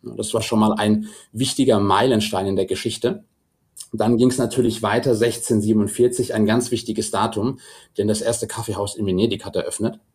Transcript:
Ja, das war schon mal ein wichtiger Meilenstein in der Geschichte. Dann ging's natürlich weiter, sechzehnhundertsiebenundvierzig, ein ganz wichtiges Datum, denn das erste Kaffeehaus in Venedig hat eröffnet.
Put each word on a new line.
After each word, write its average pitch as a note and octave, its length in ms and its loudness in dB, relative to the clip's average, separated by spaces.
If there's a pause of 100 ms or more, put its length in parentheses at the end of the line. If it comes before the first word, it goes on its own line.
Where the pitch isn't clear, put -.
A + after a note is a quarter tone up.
Ja, - 140 -12
das G#2+ 180 -6
war A2+ 80 0
schon A2 180 0
mal G#2+ 160 6
ein G#2+ 340 0 (240)
wichtiger B2 480 2
Meilenstein G2+ 640 2
in G2 80 0
der F#2+ 120 0
Geschichte. - 580 -4 (640)
Dann A2+ 240 2
ging's B2 220 4
natürlich A#2 440 0
weiter, A2+ 320 2
sechzehnhundertsiebenundvierzig, A2 1200 2
ein G#2+ 120 2
ganz A#2+ 260 2
wichtiges A2 400 -4
Datum, A2 480 -2 (380)
denn G2+ 100 0
das G#2+ 140 0
erste A2+ 260 -2
Kaffeehaus G2+ 480 -6
in G#2+ 100 -4
Venedig G2 380 0
hat - 140 -6
eröffnet. - 420 -4 (160)